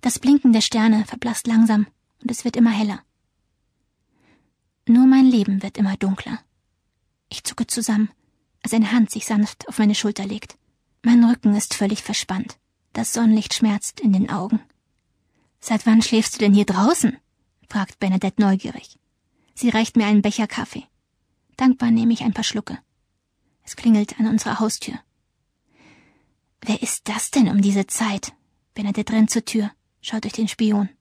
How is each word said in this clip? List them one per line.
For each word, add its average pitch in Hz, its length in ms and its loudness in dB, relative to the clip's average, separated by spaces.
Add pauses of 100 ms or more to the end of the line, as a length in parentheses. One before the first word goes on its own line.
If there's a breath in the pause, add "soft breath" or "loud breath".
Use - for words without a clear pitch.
Das - 180 -4
Blinken 269 360 4
der 220 80 2
Sterne 220 420 2
verblasst 240 420 -8
langsam 220 400 4 (360)
und 240 80 -6
es - 160 -8
wird 240 100 -4
immer 233 140 4
heller. 208 320 -4 (1900)
Nur 247 180 6
mein 262 200 6
Leben 202 360 2
wird 196 140 -10
immer 196 220 -2
dunkler. 196 440 -6 (840)
Ich - 160 -16
zucke - 220 -6
zusammen, 214 440 -2 (520)
als - 100 -8
eine 220 200 2
Hand 233 180 2
sich - 160 -10
sanft - 420 -2
auf - 100 -14
meine 208 160 4
Schulter 208 300 -4
legt. 214 320 -12 (460)
Mein 233 220 6
Rücken 233 300 2
ist - 200 -4
völlig 202 280 -2
verspannt. - 560 -8 (340)
Das 226 200 -6
Sonnenlicht 220 420 2
schmerzt - 460 -2
in 226 120 2
den 190 180 0
Augen. 208 300 -4 (1000)
„Seit - 260 -4
wann 220 160 6
schläfst - 320 0
du - 40 -14
denn 202 160 4
hier 208 120 4
draußen?“, 214 500 0 (520)
fragt - 320 -6
Bernadette 190 400 -2
neugierig. - 580 -2 (560)
Sie - 140 -2
reicht 220 280 0
mir 214 100 2
einen 208 160 4
Becher 208 240 -2
Kaffee. - 400 -12 (680)
Dankbar 254 340 2
nehme 226 220 2
ich 233 100 -4
ein 240 100 -2
paar 220 120 -6
Schlucke. - 340 -8 (840)
Es - 140 -20
klingelt 214 420 0
an 214 80 0
unserer 220 340 -2
Haustür. - 380 -6 (1600 soft breath)
„Wer - 200 -4
ist - 260 -10
das 214 220 -6
denn 240 180 2
um 196 140 2
diese 196 240 0
Zeit?“ - 480 -6 (400)
Bernadette 208 380 -6
rennt 220 180 2
zur 226 140 -2
Tür, 214 260 -4 (320)
schaut - 220 -10
durch 208 100 -10
den 220 140 -4
Spion. 208 420 -2 (100)